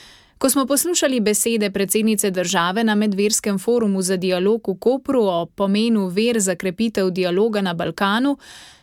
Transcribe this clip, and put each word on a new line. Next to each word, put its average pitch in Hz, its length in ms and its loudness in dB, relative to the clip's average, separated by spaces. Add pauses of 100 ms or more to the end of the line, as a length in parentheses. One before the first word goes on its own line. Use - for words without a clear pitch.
(400)
Ko 269 100 2
smo 277 160 2
poslušali 277 540 0
besede 208 520 0
predsednice 208 600 0
države 180 520 0
na 214 120 2
medverskem 208 640 0
forumu 214 420 0
za 185 140 -2
dialog 185 520 0
v 190 120 -2
Kopru 262 440 0
o 170 220 0
pomenu 202 600 0
ver 220 320 0
za 190 160 0
krepitev 190 540 -2
dialoga 185 520 0
na 185 120 -2
Balkanu, 208 640 0 (460)